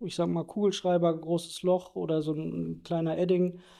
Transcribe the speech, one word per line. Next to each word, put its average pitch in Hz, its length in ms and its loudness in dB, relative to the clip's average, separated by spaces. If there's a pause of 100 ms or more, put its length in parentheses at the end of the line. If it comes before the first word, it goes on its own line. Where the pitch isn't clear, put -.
ich 190 140 -8
sag 175 120 0
mal, 170 160 0
Kugelschreiber, 180 760 2
großes 165 460 -4
Loch 180 320 2
oder 160 260 0
so 151 120 -2
ein 165 500 -6
kleiner 165 340 -2
Edding, 180 420 2 (200)